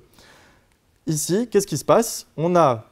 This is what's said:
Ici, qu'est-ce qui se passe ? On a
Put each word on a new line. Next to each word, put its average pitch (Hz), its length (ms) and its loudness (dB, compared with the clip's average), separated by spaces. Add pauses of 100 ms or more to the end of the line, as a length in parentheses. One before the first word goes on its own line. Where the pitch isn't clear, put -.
(1080)
Ici, 175 420 -4
qu'est-ce 202 160 0
qui 147 140 -6
se - 60 -14
passe ? - 420 0 (100)
On 170 180 0
a 131 360 2